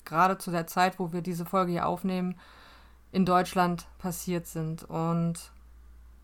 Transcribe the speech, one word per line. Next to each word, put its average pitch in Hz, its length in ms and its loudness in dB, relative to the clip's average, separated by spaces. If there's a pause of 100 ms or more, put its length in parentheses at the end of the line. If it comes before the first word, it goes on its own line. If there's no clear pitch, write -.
gerade 185 320 4
zu 185 140 -8
der 165 160 -2
Zeit, 185 320 2
wo 175 120 -4
wir 175 120 -4
diese 175 240 -4
Folge 180 240 2
hier 170 160 0
aufnehmen, 180 480 -2 (760)
in 190 140 4
Deutschland 180 600 2 (100)
passiert 175 480 -4
sind. 160 380 -6
Und 170 680 -2 (720)